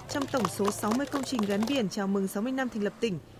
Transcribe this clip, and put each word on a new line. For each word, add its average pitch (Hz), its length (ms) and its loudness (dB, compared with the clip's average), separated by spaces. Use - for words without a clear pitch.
Trong 285 160 -2
tổng 233 220 2
số 196 240 0
sáu 214 260 0
mươi 277 80 2
công 277 180 -2
trình 240 240 0
gắn 202 200 2
biển 262 220 2
chào 196 180 -2
mừng 196 200 2
sáu 202 160 -2
mươi 262 80 0
năm 262 180 0
thành 208 140 -2
lập 196 160 0
tỉnh, 190 200 0